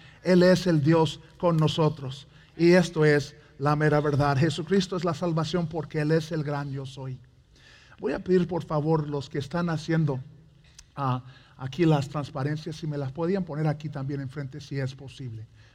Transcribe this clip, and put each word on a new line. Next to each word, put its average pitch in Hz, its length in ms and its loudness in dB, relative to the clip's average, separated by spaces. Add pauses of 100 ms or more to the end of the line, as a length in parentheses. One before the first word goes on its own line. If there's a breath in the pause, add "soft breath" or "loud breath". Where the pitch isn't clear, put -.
(240 loud breath)
Él 180 180 6
es 180 260 6
el 160 140 4
Dios 160 380 2 (180 loud breath)
con 170 200 2
nosotros. 151 680 0 (300 soft breath)
Y 170 180 6
esto 180 300 4
es 147 320 2 (240 soft breath)
la 147 160 2
mera 151 240 4
verdad. 143 380 2
Jesucristo 180 580 0
es 160 80 -4
la 175 100 0
salvación 165 540 -2
porque 156 320 -6
Él 151 120 0
es 160 200 0
el 160 120 -4
gran 143 280 -6
yo 135 140 -8
soy". 131 340 -12 (800 soft breath)
Voy 220 140 -4
a 196 100 -8
pedir, 180 240 4
por 170 160 -4
favor, 151 460 0
los 143 200 -6
que 156 100 -6
están 175 300 -2
haciendo, 156 520 0 (760 loud breath)
ah, 127 260 -2 (360 loud breath)
aquí 135 260 -4
las 156 240 4
transparencias, 151 720 -6
si 170 100 -10
me 147 100 -6
las 135 140 -6
podían 175 320 -2
poner 156 240 -4
aquí 151 220 -4
también 139 320 -8
enfrente, 139 400 -10
si 139 180 -8
es 131 160 -6
posible, 117 500 -14 (300 soft breath)